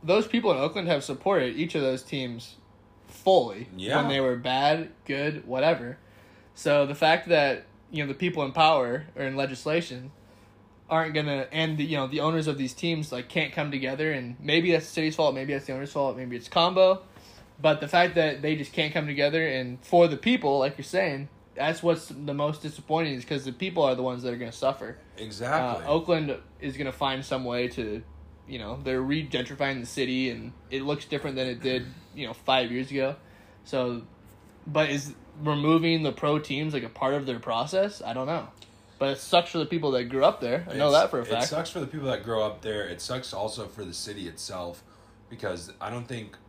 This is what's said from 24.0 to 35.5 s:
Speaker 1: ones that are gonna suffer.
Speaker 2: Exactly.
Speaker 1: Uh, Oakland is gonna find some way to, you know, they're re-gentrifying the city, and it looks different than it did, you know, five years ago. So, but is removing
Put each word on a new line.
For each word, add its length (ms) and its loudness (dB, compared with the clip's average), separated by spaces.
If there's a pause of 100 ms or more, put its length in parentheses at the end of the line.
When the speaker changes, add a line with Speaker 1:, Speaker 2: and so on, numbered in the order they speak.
Speaker 1:
ones 200 -4
that 100 -4
are 40 -6
gonna 160 -8
suffer. 440 -2 (200)
Speaker 2:
Exactly. 680 -2
Speaker 1:
Uh, 40 -6
Oakland 480 2 (240)
is 160 -8
gonna 160 -4
find 320 -2
some 200 -4
way 240 -2
to, 320 -4 (460)
you 140 -12
know, 240 -8
they're 180 0
re-gentrifying 760 -2
the 60 -8
city, 440 -2
and 220 -10 (180)
it 120 -4
looks 220 -2
different 320 -4
than 120 -2
it 120 -6
did, 260 -2 (280)
you 140 -8
know, 40 -10
five 380 2
years 220 -4
ago. 240 -2 (480)
So, 380 -2 (640)
but 200 2
is 260 -4 (280)
removing 600 4